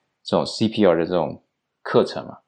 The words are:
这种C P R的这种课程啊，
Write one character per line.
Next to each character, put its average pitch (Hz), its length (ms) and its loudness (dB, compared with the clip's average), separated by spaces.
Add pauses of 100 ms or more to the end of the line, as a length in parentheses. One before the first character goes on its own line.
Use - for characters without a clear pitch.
(240)
这 - 140 -2
种 76 80 0
C - 220 -2
P 107 180 2
R 87 100 6
的 82 120 0
这 90 80 -2
种 82 260 -4 (400)
课 117 220 2
程 - 240 -8
啊， - 200 -18